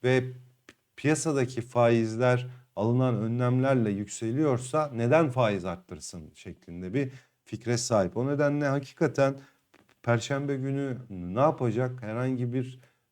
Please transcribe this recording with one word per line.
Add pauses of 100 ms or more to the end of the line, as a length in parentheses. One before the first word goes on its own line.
ve (720)
piyasadaki
faizler (280)
alınan
önlemlerle
yükseliyorsa
neden
faiz
arttırsın
şeklinde
bir (320)
fikre
sahip.
O
nedenle
hakikaten... (680)
Perşembe
günü (120)
ne
yapacak?
Herhangi
bir (320)